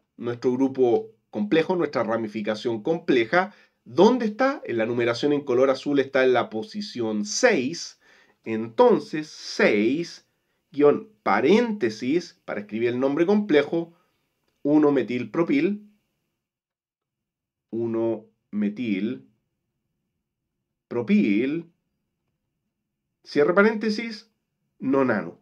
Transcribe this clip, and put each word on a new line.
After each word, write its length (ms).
nuestro 340
grupo 560
complejo, 440
nuestra 280
ramificación 800
compleja, 720
¿Dónde 360
está? 400
En 140
la 60
numeración 460
en 140
color 240
azul 300
está 260
en 80
la 160
posición 760
seis. 760
Entonces, 840
seis, 1000
guión, 360
paréntesis, 1200
para 160
escribir 300
el 100
nombre 260
complejo, 680
uno 300
metil 400
propil, 580
uno 560
metil 760
propil, 800
cierre 300
paréntesis, 760
nonano. 640